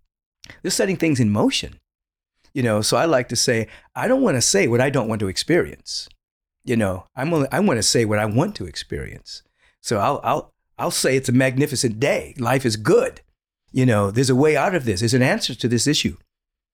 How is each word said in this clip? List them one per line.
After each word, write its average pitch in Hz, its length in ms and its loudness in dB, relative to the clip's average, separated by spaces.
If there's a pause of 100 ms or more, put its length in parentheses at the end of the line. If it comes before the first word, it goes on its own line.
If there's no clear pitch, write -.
(640)
They're 175 80 -4
setting 196 260 0
things 147 240 2
in 107 100 4
motion. 135 500 -2 (760)
You 135 80 -2
know, 110 200 2
so 123 140 0
I 131 80 2
like 139 240 2
to 120 80 -6
say, 113 320 0 (260)
"I 127 140 -4
don't 269 140 2
wanna 151 200 2
say 196 260 2
what 117 120 2
I 139 100 2
don't 123 180 0
want 107 120 -4
to 101 80 -2
experience." - 800 -4 (560)
You 123 120 -2
know, 95 380 -2
I'm 151 200 -4
only, 143 180 0
I 147 80 0
wanna 151 220 2
say 120 220 2
what 104 140 0
I 104 80 0
want 131 300 0
to 90 100 -10
experience. - 760 -12 (400)
So 113 160 -2
I'll, 131 260 0
I'll, - 300 -4 (240)
I'll 156 120 -4
say 135 260 0
it's 131 120 -2
a 123 40 2
magnificent 131 680 0
day. 151 380 -2
Life 127 260 0
is 113 120 0
good. 156 440 0 (500)
You 127 140 0
know, 104 260 4
there's 127 200 0
a 131 60 2
way 151 200 4
out 180 180 0
of 147 120 -2
this. 95 140 -2
There's 117 140 0
an 123 80 4
answer 160 320 0
to 123 140 -4
this 113 180 0
issue. 147 300 0 (580)